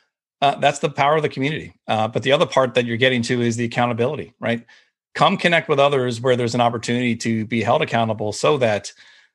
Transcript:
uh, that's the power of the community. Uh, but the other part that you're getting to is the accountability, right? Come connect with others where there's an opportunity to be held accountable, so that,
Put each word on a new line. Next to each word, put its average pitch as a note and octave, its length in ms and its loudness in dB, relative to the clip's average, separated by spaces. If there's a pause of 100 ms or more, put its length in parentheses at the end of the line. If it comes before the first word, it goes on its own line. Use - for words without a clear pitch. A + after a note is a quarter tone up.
(420)
uh, C#3+ 140 2
that's C#3+ 240 0
the D#3+ 100 -2
power D3 260 2
of D#3 60 0
the C#3+ 80 0
community. C3+ 440 -6 (140)
Uh, A2 220 0
but A2+ 140 -4
the C3 100 2
other D#3 120 2
part C3 280 2
that B2 120 2
you're A#2 120 -4
getting B2+ 240 2
to B2 200 -2
is A#2+ 140 0
the A#2+ 80 -4
accountability, A#2+ 760 -2
right? A#2 240 -4 (500)
Come D#3+ 220 4
connect E3 320 2
with C#3+ 100 2
others B2+ 400 2
where B2+ 160 2
there's A#2+ 200 -2
an A#2+ 60 2
opportunity A#2+ 560 0
to A2+ 280 -2
be A2+ 160 -2
held B2+ 220 0
accountable, A2 500 -2
so D3 240 0
that, A2 360 -2 (420)